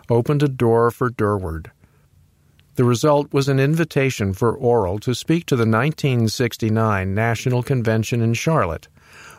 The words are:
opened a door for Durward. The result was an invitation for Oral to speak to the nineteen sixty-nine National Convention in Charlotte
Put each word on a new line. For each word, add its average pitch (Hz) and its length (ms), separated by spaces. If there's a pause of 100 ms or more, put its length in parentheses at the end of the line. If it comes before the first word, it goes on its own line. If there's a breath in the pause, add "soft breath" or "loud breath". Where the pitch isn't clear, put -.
opened 123 340
a 147 60
door 117 420
for 120 200
Durward. 95 560 (1080 soft breath)
The 131 80
result 143 480
was 139 160
an 135 100
invitation 135 760
for 110 240
Oral 107 440
to 123 140
speak 165 320
to 139 100
the 117 100
nineteen 120 600
sixty-nine 107 840
National 117 520
Convention 113 580
in 117 120
Charlotte 113 520 (520 loud breath)